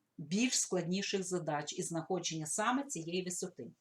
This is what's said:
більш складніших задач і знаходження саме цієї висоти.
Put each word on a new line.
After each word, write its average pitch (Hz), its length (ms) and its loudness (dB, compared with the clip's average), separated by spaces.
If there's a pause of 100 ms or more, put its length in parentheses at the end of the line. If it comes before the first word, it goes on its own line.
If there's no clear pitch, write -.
(180)
більш 202 420 2
складніших 185 640 2
задач 156 500 0
і 180 100 -2
знаходження 160 640 -2
саме 240 380 2
цієї 175 400 -4
висоти. 180 440 -6 (140)